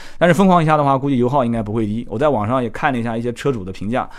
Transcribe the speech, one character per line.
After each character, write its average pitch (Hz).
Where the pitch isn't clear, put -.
但 165
是 175
疯 180
狂 180
一 151
下 156
的 147
话， 139
估 139
计 131
油 120
耗 135
应 117
该 117
不 104
会 113
低。 107
我 110
在 151
网 110
上 127
也 113
看 147
了 123
一 117
下 117
一 117
些 120
车 139
主 110
的 95
评 98
价， 120